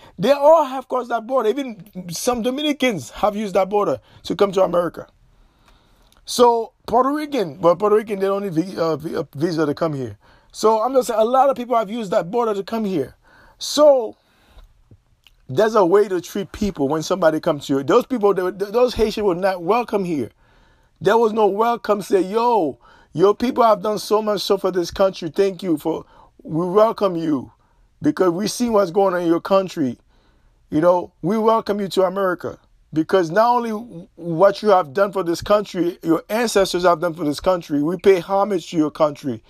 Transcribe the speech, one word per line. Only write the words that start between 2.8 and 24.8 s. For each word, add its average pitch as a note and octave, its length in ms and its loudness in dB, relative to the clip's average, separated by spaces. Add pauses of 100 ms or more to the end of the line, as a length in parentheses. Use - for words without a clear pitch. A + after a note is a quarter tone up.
have G3+ 240 -2
used G3+ 200 -6
that F#3+ 140 0
border F#3+ 300 0 (240)
to F3+ 120 -6
come G3 160 2
to F#3 120 2
America. F3 440 -2 (1160)
So A#3 480 2 (120)
Puerto B3+ 260 0
Rican, C#4+ 500 -6
well, E3+ 140 2
Puerto G#3 200 0
Rican, G#3+ 240 -2
they F#3+ 80 -2
don't G3 160 -2
need G3 100 -8
vi-, F#3 260 -4
uh, D#3+ 160 -2
vi-, D3+ 200 -10
uh, E3 80 -4 (120)
visa D#3+ 300 -2
to D3 80 -2
come D#3 200 -4
here. B2 240 -10 (340)
So A3 300 0
I'm B3 120 -2
just B3+ 140 2
saying, A3 120 0
a A3 60 4
lot C4 240 4
of C4 60 0
people A#3+ 200 -4
have A3+ 140 0
used G#3+ 220 -8
that F3+ 180 0
border A3+ 240 0
to G3 100 -4
come A3+ 220 -6
here. F3 300 -4 (420)
So C4+ 580 2 (1300)
there's G#3 240 2
a G#3 120 6
way G3+ 220 4
to F3+ 140 -2
treat G3 300 -8
people F3 360 -2
when D#3 140 -2
somebody D#3+ 380 2
comes D3+ 280 -2
to C#3 100 0
you. C#3 60 -2
Those F#3+ 220 2
people, G3+ 300 0
they, F#3 160 -2
th-, G3 200 -8
those A#3+ 220 2
Haitians G#3+ 320 -2
were F3+ 100 2
not F#3 280 -2
welcome G#3 420 0
here. C#3+ 240 -4 (720)
There F#3+ 160 0
was A3+ 160 2
no G#3+ 140 2
welcome. G#3+ 560 -2
Say, G3 180 0
"Yo, G3+ 560 -2 (360)
your G3 220 4
people B3 280 0
have G#3 180 4
done G#3+ 180 -2
so G#3+ 220 0
much G#3 200 -2
so G3+ 160 0
for F#3 140 -2
this F3 200 -4